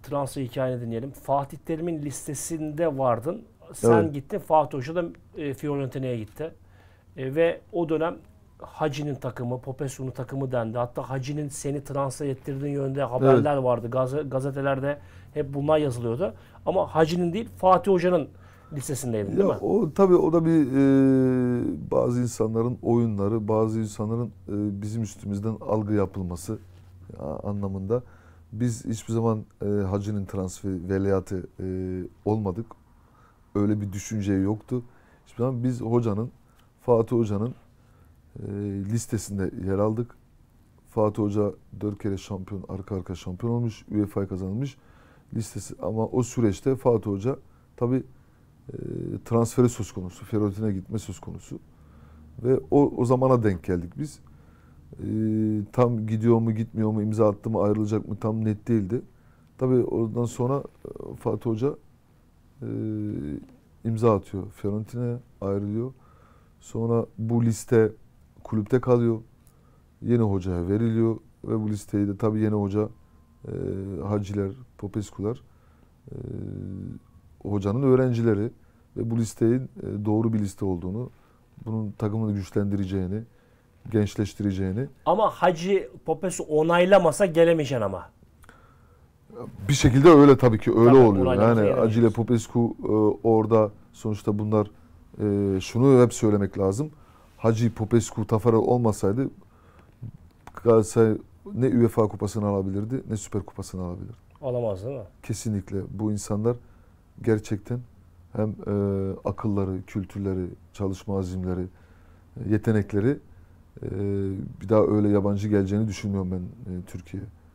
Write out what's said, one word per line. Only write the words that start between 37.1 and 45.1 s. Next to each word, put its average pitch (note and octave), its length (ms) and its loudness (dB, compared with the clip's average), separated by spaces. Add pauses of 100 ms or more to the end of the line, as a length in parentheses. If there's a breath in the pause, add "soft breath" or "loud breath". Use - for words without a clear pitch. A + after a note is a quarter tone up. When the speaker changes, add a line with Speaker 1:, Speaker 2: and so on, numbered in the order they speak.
Speaker 2:
Hoca'nın, G#2+ 360 -2 (840 soft breath)
e, - 20 -12 (520)
listesinde G2+ 580 -4 (140)
yer F#2+ 140 -2
aldık. A2 360 -2 (760)
Fatih G#2+ 340 0
Hoca G#2 280 0 (300)
dört G#2 220 -6
kere G2 140 -4
şampiyon, F#2+ 520 -10
arka F#2+ 260 -8
arka F2+ 200 -8
şampiyon F#2 380 -6
olmuş, A#2+ 380 -6
uefa'yı G2+ 360 -2
kazanmış G2 500 -6 (560 soft breath)